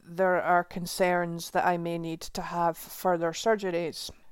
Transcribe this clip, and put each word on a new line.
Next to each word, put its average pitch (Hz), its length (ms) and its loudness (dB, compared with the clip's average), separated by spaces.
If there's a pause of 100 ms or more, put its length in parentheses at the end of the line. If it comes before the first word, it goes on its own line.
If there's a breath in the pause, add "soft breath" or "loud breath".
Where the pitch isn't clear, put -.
there 180 380 2
are 175 220 4
concerns 175 880 -2
that 180 140 2
I 180 120 2
may 170 200 -4
need 165 240 -6
to - 220 -8
have 170 340 0
further 170 540 0
surgeries. 175 800 -2 (200 soft breath)